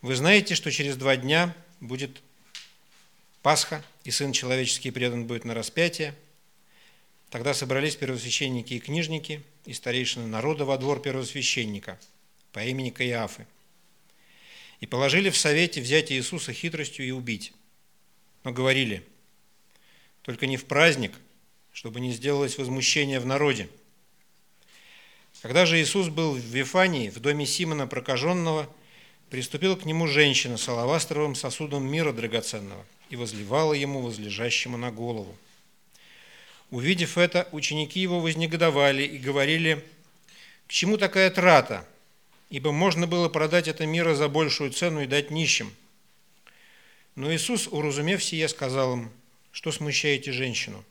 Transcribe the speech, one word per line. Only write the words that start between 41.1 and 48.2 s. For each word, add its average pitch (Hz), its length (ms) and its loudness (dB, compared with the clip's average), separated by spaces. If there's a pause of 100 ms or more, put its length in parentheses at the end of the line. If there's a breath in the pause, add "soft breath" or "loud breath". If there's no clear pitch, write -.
трата? 156 560 6 (640)
Ибо 143 240 -2
можно 170 340 2
было 175 220 2
продать 156 400 2
это 160 160 -4
миро 165 300 2
за 143 160 2
большую 143 420 0
цену 160 300 -2
и 135 40 -4
дать 143 240 0
нищим». 151 400 0 (1400 soft breath)
Но 139 200 -4
Иисус, 208 320 -2
уразумев 151 580 -2